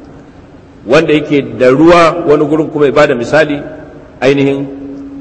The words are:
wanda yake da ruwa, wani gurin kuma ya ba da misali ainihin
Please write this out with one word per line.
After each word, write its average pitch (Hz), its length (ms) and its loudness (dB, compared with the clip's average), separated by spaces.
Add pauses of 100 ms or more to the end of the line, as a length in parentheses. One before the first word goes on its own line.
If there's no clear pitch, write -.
(880)
wanda 151 260 2
yake 147 300 0 (160)
da 127 120 4
ruwa, 165 560 4
wani 151 180 2
gurin 151 260 -2
kuma 147 160 0
ya 131 60 0
ba 147 140 4
da 143 80 0
misali 143 460 -2 (600)
ainihin 139 460 0 (540)